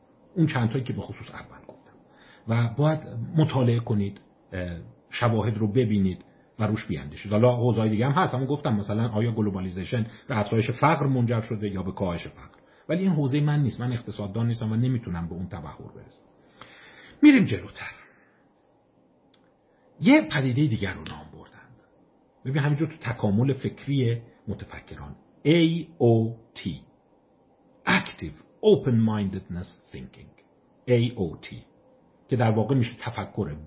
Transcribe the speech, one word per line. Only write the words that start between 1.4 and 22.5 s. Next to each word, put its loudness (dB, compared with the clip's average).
گفتم. -20
و 2
باید 2
مطالعه 2
کنید، -2
اه، -8
شواهد 0
رو 0
ببینید 2
و 0
روش -2
بیاندیشید. -8
حالا 4
حوزه‌های 2
دیگه 0
هم 2
هست، 0
اما -2
گفتم -2
مثلاً -2
آیا 0
گلوبالیزیشن -2
به -2
افزایش 0
فقر 2
منجر 0
شده -6
یا -6
به -6
کاهش -4
فقر. -20
ولی 0
این 2
حوزهٔ 2
من 2
نیست، -2
من -4
اقتصاددان -4
نیستم -2
و 0
نمیتونم -2
به -10
اون -8
تبحر -12
برسم. -20
می‌ریم 10
جلوتر. -6
یه 6
پدیدهٔ 2
دیگر -2
رو -14
نام -14
بردند. -20
ببین -2